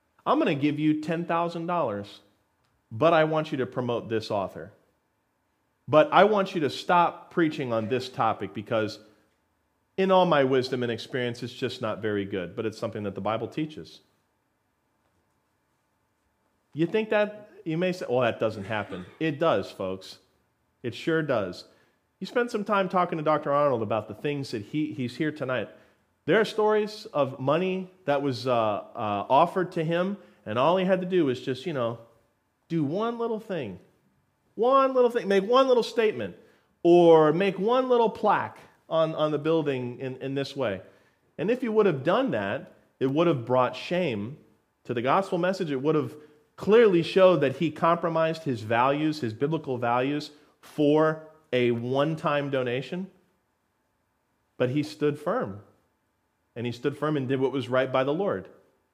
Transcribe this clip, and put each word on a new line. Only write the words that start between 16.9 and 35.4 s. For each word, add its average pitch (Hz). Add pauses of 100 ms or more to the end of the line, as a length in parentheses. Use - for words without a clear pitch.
that, 208 (140)
you 160
may 180
say, 180
"Well, 123
that 113
doesn't 104
happen." 98 (140)
It 156
does, 135
folks. 95 (640)
It 117
sure 160
does. 113 (540)
You 190
spend 240
some 214
time 196
talking 180
to 151
Doctor 151
Arnold 143
about 110
the 107
things 143
that 107
he, 151
he's 123
here 156
tonight. 127 (560)
There 175
are 214
stories 214
of 131
money 180 (140)
that 143
was, 127
uh, 131
uh, 107
offered 170
to 165
him, 175 (280)
and 107
all 156
he 185
had 185
to 180
do 180
was 123
just, 127
you 170
know, 120 (680)
do 165
one 214
little 233
thing. 180 (760)
One 269
little 247
thing. 226
Make 196